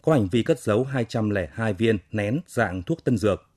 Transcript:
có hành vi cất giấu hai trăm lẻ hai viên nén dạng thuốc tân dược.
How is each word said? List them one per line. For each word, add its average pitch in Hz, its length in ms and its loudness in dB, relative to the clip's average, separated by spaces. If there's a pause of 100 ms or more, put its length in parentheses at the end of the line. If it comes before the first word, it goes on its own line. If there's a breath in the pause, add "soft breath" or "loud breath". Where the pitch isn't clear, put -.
có 160 100 4
hành 110 160 4
vi 113 140 0
cất 156 180 0
giấu 113 240 2
hai 135 200 -2
trăm 107 260 -2
lẻ 95 220 -2
hai 113 220 -2
viên 107 240 2 (140)
nén 107 340 -2
dạng 95 360 -2
thuốc - 220 -6
tân 123 140 2
dược. 98 380 0